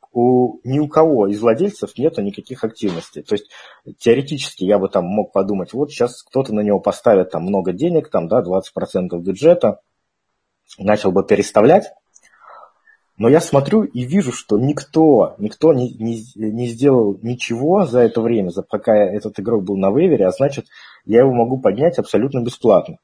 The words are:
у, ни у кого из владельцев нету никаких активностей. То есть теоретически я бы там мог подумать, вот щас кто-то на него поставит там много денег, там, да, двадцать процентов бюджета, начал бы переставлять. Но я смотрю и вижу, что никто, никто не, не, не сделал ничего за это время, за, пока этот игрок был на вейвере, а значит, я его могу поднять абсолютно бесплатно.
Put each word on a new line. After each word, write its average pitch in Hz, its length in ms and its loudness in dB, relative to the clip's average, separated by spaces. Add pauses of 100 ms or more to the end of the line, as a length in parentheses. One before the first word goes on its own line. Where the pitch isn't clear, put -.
(100)
у, 123 540 0
ни 131 140 -4
у 147 100 -2
кого 143 400 2
из 104 120 -4
владельцев 120 560 -2
нету 139 260 -2
никаких - 420 -10
активностей. 95 580 -8
То - 120 -6
есть - 160 -8 (480)
теоретически 135 680 -2
я 101 140 2
бы 95 100 -2
там 90 180 -2
мог 101 260 -4
подумать, 95 400 -4
вот 139 180 -6
щас 120 320 -6
кто-то 131 320 -6
на 107 60 -2
него 104 200 0
поставит 98 500 0
там 82 140 -6
много 95 280 -2
денег, 151 380 -2
там, 85 180 -4
да, 113 140 0
двадцать 92 320 -6
процентов 90 480 -6
бюджета, 110 580 0 (960)
начал 104 360 0
бы 95 120 0
переставлять. 107 680 2 (1300)
Но 110 120 2
я 151 120 8
смотрю 160 440 0
и - 180 -8
вижу, 143 300 -2
что - 260 -2
никто, 143 800 2
никто 127 340 0
не, 123 220 -2
не, 113 300 -8 (100)
не 110 340 -6
сделал 117 540 2
ничего 123 640 -2
за 123 140 2
это 113 200 2
время, 110 300 0
за, 90 120 -8
пока 107 340 0
этот 104 420 -2
игрок 104 260 -2
был 101 120 -4
на 95 140 0
вейвере, 135 360 2
а 92 60 2
значит, 139 340 -4 (380)
я 110 160 2
его 135 120 4
могу 120 280 0
поднять 127 380 0
абсолютно 123 440 -4
бесплатно. 101 600 0